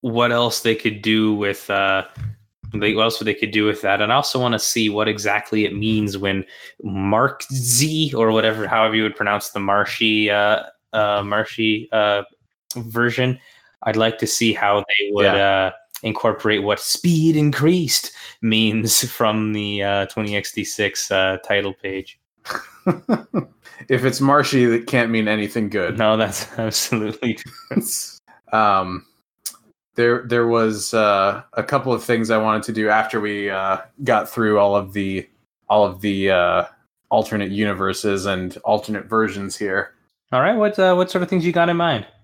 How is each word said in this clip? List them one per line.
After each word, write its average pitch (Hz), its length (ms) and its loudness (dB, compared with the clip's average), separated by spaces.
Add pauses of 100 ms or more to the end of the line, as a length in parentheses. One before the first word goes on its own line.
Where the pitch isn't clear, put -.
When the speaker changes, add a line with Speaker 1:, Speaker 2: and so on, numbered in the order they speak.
Speaker 1:
what 120 280 2
else 120 300 2
they 113 160 2
could 107 260 -4
do 110 320 4
with, 101 360 -4
uh, 98 340 2 (720)
like, 104 200 0
what 110 100 2
else 113 140 0
they 113 160 0
could 113 160 -4
do 107 140 2
with 104 180 0
that. 101 180 2
And 107 120 2
I 127 40 4
also 143 220 0
wanna 120 220 0
see 110 300 0
what 107 180 0
exactly 104 560 -2
it 98 100 -2
means 104 440 0
when 98 260 -2 (400)
Mark 104 680 0
Z, 135 640 -2
or 113 160 2
whatever, 110 380 0
however 110 260 2
you 110 80 2
would 107 140 -2
pronounce 101 320 -2
the - 100 -8
Marshy, 104 720 0
uh, 104 340 2 (280)
uh, 104 320 0
Marshy, 107 680 -2
uh, 104 320 2 (540)
version. 120 640 -2 (420)
I'd 107 140 -2
like 110 220 2
to 107 100 -2
see 113 240 0
how 101 280 2
they 101 300 -2
would, 101 140 0
Speaker 2:
Yeah. 98 420 4
Speaker 1:
uh, 92 40 -2 (340)
incorporate 107 580 0
what 101 160 0
speed 160 580 2
increased 151 760 2 (300)
means 110 680 2
<laughs> - 80 -14
from 107 360 0
the, 104 280 -4
uh, 98 240 0
twenty 104 300 -4
X - 160 -6
T 107 120 -6
six, - 460 -4
uh, 95 340 2
title 101 300 -2
page. 98 460 -10 (680)
Speaker 2:
<laughs> 180 140 0 (880)
If 127 160 0
it's 127 160 0
marshy, 139 460 4
that 117 200 2
can't 120 240 0
mean 113 160 0
anything 107 440 -2
good. 98 260 -2
Speaker 1:
No, 110 220 2
that's 107 340 -2
<laughs> - 60 -10
absolutely 110 760 -4
true. - 480 -6 (300)
Speaker 2:
<laughs> - 400 -16
Um, 95 540 0 (880)
there, 120 340 2
there 120 180 2
was, 113 460 0
uh, 101 500 2 (120)
a 113 80 -2
couple 131 300 -2
of 113 120 -4
things 113 260 0
I 113 60 2
wanted 110 280 0
to 117 80 -8
do 107 180 0
after 110 300 0
we, 104 280 -4
uh, 95 300 -2 (260)
got - 240 2
through 107 300 2
all 101 180 4
of 98 160 -4
the, 98 340 -4 (440)
all 104 160 6
of 90 160 -6
the, 98 280 0
uh, 87 340 2 (460)
alternate 107 400 0
universes 98 760 -2
and 92 380 -4
alternate 104 420 -2
versions 101 500 -2
here. 98 380 -4 (360)
Speaker 1:
All 127 120 2
right, 196 140 2
what, 208 220 0
uh, 185 160 4
what 180 160 0
sort 185 120 -2
of 175 80 -4
things 175 160 0
you 175 60 0
got 170 180 2
in 170 80 0
mind? 156 280 -2 (180)